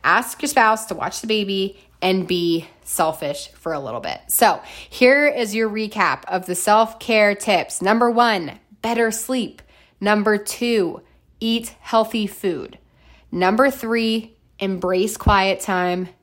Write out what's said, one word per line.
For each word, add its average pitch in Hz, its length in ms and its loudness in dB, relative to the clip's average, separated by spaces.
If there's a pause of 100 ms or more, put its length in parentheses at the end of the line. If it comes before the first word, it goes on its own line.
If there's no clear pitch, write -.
Ask 196 380 0
your 285 80 -2
spouse 220 380 4
to - 80 -6
watch - 260 -8
the 226 60 -10
baby 196 500 -2 (240)
and 185 260 0
be 170 380 0 (160)
selfish 160 680 -4
for - 240 -8
a 147 60 -4
little 120 200 -8
bit. 82 280 -8
So - 340 2 (280)
here 277 380 4
is 233 260 -2
your 220 160 0
recap 208 560 -2
of 180 200 -4
the 180 100 -4
self-care 214 800 2
tips. 196 460 -2
Number 233 280 2
one, 220 480 0 (240)
better 226 300 0
sleep. 240 500 -6 (380)
Number 208 380 2
two, 208 640 -2 (400)
eat 226 400 -2
healthy 220 440 0
food. - 540 -6 (520)
Number 202 380 4
three, 226 640 -2 (260)
embrace 185 580 -2
quiet 196 420 2
time. 180 480 -2 (160)